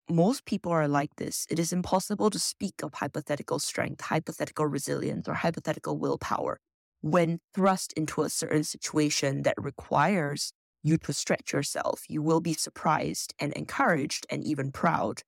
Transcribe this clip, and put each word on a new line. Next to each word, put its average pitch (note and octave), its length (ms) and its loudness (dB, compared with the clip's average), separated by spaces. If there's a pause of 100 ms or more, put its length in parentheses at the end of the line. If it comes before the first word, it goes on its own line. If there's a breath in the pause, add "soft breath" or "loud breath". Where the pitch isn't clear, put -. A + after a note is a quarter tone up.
(100)
most F3 340 4
people F3+ 280 -2
are D#3 160 4
like C#3+ 260 2
this. - 340 -6
It D#3+ 120 0
is E3+ 120 0
impossible F#3+ 580 2
to F3+ 100 0
speak - 420 -4
of D3+ 120 -6
hypothetical C#3+ 680 -2
strength, - 400 -4
hypothetical D#3 640 -2
resilience, D3 640 -4
or D3 60 -2
hypothetical D#3 640 -2
willpower - 600 -2 (440)
when E3 360 4 (160)
thrust F#3+ 380 2
into D#3 300 0
a - 60 -2
certain - 360 0
situation C#3+ 800 0
that - 140 2
requires C#3+ 960 0 (320)
you D#3 140 4
to - 140 -4
stretch - 400 -2
yourself. - 560 -2
You D3+ 140 -4
will D#3+ 180 4
be E3+ 140 0
surprised - 840 -2
and D3 140 -2
encouraged D#3+ 760 0
and C#3+ 140 -4
even C#3 300 -2
proud - 560 0